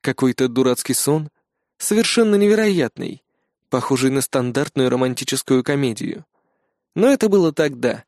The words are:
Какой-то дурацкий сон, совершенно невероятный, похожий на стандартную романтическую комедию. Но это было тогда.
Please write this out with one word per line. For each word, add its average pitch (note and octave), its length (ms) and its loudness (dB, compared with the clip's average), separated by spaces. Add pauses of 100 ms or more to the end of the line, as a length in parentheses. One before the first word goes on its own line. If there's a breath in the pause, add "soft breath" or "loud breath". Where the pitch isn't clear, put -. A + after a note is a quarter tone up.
Какой-то C3 460 0
дурацкий B2+ 460 0
сон, D3+ 380 -2 (500)
совершенно A3 540 2
невероятный, G3+ 880 0 (460)
похожий C3 420 0
на C3+ 100 0
стандартную B2+ 680 -2
романтическую B2+ 760 0
комедию. C#3 640 -4 (720)
Но G3 120 4
это B3+ 220 2
было F#3+ 220 4
тогда. B2 560 -2